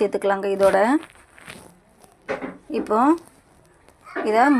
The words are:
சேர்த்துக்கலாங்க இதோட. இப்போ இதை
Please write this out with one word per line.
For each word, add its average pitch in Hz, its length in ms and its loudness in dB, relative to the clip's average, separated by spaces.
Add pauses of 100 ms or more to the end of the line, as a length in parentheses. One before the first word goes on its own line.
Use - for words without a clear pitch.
சேர்த்துக்கலாங்க 196 560 -2
இதோட. 196 200 2 (2000)
இப்போ 214 200 0 (1300)
இதை 220 140 4 (160)